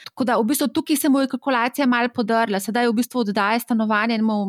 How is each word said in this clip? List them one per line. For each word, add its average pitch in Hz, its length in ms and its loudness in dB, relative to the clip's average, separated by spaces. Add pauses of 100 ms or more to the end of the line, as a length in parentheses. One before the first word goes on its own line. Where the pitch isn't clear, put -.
Tako - 200 -6
da 226 140 2
v 226 60 2
bistvu 277 240 0
tukaj 320 280 -2
se 311 120 0
mu 277 120 4
je 269 80 0
kalkulacija 254 580 -2
malo 240 280 2
podrla. 226 460 0
Sedaj 240 280 0
v 233 40 2
bistvu 247 320 -2
oddaja 208 340 0
stanovanje 220 560 0
enemu 220 220 0 (120)